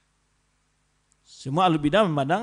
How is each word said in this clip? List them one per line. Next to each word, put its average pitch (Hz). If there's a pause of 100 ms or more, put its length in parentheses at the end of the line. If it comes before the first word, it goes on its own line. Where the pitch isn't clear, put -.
(1200)
Semua 170
ahlul 160
bid'ah 147
memandang 160